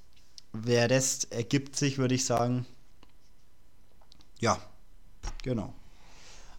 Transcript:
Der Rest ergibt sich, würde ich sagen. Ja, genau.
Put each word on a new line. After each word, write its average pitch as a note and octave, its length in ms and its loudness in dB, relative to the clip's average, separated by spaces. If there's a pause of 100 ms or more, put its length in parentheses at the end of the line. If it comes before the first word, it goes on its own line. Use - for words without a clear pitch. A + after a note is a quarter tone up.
(540)
Der A#2+ 360 6
Rest C3 420 4
ergibt A#2+ 440 2
sich, C3+ 240 4
würde B2+ 160 6
ich B2+ 100 2
sagen. B2 400 4 (1700)
Ja, G#2 180 6 (840)
genau. A#2 300 -2 (840)